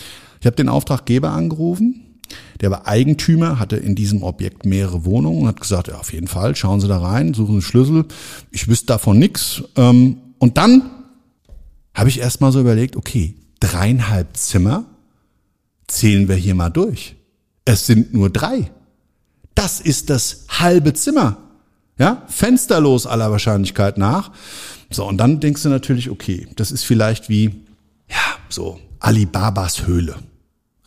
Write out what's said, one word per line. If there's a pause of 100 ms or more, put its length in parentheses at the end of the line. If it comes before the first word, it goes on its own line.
(400)
Ich
habe
den
Auftraggeber
angerufen. (420)
Der
war
Eigentümer,
hatte
in
diesem
Objekt
mehrere
Wohnungen
und
hat
gesagt,
"Ja,
auf
jeden
Fall,
schauen
Sie
da
rein,
suchen
Sie
Schlüssel. (460)
Ich
wüsste
davon
nix." (120)
Ähm, (220)
und
dann (1040)
habe
ich
erst
mal
so
überlegt,
"Okay, (240)
dreieinhalb
Zimmer, (1000)
zählen
wir
hier
mal
durch. (500)
Es
sind
nur
drei. (840)
Das
ist
das
halbe
Zimmer. (640)
Ja,
fensterlos
aller
Wahrscheinlichkeit
nach." (580)
So,
und
dann
denkst
du
natürlich,
"Okay,
das
ist
vielleicht
wie, (460)
ja, (120)
so (200)
Alibabas
Höhle. (720)